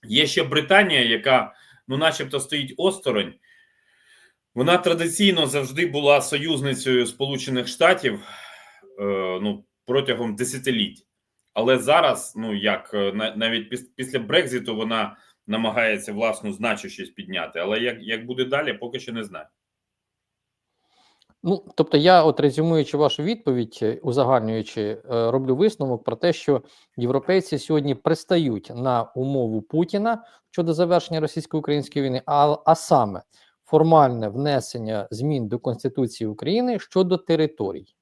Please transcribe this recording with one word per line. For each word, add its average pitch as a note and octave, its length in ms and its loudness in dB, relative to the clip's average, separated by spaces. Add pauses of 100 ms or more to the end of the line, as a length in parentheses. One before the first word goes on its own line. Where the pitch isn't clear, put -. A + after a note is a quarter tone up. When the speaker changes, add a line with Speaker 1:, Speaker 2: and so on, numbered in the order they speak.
Speaker 1:
Є A#2+ 220 2
ще D#3+ 180 0
Британія, D3+ 580 2
яка, A#2 540 2 (320)
ну, C3 100 -4
начебто D3+ 420 0
стоїть C3+ 380 -6
осторонь. C3+ 560 -2 (1200)
Вона D#3+ 220 4
традиційно F3 720 2
завжди C3+ 380 -2
була C#3+ 360 4
союзницею C3+ 840 0
Сполучених C3+ 640 -4
Штатів, E3 520 2 (800)
е, F#2+ 420 -2
ну, G#2 240 -4 (200)
протягом A#2+ 500 -2
десятиліть. B2 720 -4 (460)
Але B2 240 2
зараз, C3+ 580 2
ну, G#2+ 200 -6
як, G2+ 380 -2
е, G2+ 180 -2
на-, G#2+ 240 -4
навіть A2+ 340 -4
піс-, B2 260 -10
після B2+ 240 -6
Брекзиту A#2+ 560 -2
вона A2 420 -4 (300)
намагається A2 640 -2
власну G#2+ 400 -2
значущість G2+ 600 -8
підняти. F2 440 -8
Але G2+ 200 -2
як, A#2 220 -4
як A2 240 -8
буде B2+ 200 -4
далі, C#3 280 -2
поки A#2+ 260 -10
що B2 140 -14
не A2+ 100 -8
знаю. F2+ 220 -14 (2000)
Speaker 2:
Ну, F3 220 -2 (100)
тобто D#3 220 2
я, E3+ 260 8
от D#3+ 160 2
резюмуючи D3+ 580 2
вашу D3 260 0
відповідь, C#3 580 -2
е, A2 220 -2
узагальнюючи, A#2 760 0
е, G#2 200 -4 (300)
роблю C3 240 0
висновок C#3+ 480 -2
про A#2 120 -2
те, E3+ 180 0
що C#3 300 0 (340)
європейці C3+ 600 0
сьогодні C#3+ 380 0
пристають D#3 800 0
на B2 280 0
умову B2+ 580 -2
Путіна G3+ 640 -2 (280)
щодо E3+ 220 -2
завершення E3+ 460 2
російсько-української D3 840 -4
війни, B2+ 200 -2
а, D3 400 4
а E3 100 6
саме G#2+ 460 2 (440)
формальне D3 640 4
внесення A2+ 840 -4
змін B2+ 360 -2
до A#2 120 -4
Конституції B2 680 -4
України G#3 520 -2
щодо F#3 380 0
територій. D3+ 840 -2